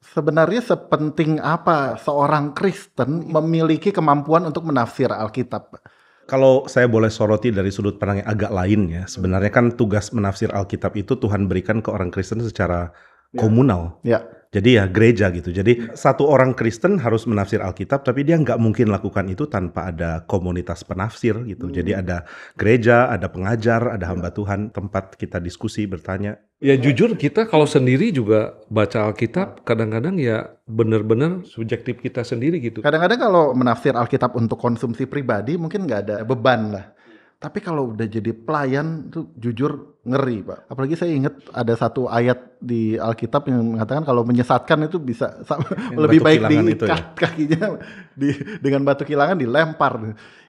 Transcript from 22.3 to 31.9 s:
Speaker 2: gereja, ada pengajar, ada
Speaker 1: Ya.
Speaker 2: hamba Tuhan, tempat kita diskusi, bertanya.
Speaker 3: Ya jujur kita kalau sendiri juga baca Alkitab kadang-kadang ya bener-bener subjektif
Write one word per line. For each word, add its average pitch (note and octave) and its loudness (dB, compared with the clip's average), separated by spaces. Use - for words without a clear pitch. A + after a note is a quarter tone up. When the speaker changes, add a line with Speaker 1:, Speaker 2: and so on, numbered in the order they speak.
Speaker 2:
gereja, A#2+ 4
ada F#2+ -4
pengajar, A2+ 0
ada G2+ -6
Speaker 1:
Ya. F2 -4
Speaker 2:
hamba F2 -4
Tuhan, G2+ -4
tempat F#2+ -8
kita F#2 -8
diskusi, G#2 -6
bertanya. F#2+ -8
Speaker 3:
Ya C#3 4
jujur C#3+ 2
kita A3 0
kalau D3+ 6
sendiri C#3+ 4
juga G#2+ 2
baca G#2+ 0
Alkitab A#2+ -4
kadang-kadang A2+ -2
ya A#2 -2
bener-bener A2+ 2
subjektif A2+ -8